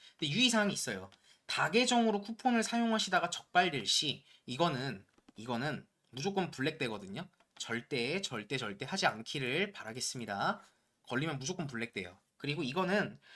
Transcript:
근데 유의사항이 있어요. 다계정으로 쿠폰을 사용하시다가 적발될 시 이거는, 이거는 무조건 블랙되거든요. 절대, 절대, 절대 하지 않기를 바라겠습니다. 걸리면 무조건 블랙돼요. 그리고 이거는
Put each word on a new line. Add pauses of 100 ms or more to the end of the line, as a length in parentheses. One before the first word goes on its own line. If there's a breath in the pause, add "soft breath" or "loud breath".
(180 loud breath)
근데
유의사항이
있어요. (360 soft breath)
다계정으로
쿠폰을
사용하시다가
적발될
시 (220 soft breath)
이거는, (300)
이거는 (240)
무조건
블랙되거든요. (300)
절대,
절대,
절대
하지
않기를
바라겠습니다. (460 loud breath)
걸리면
무조건
블랙돼요. (200)
그리고
이거는 (160 loud breath)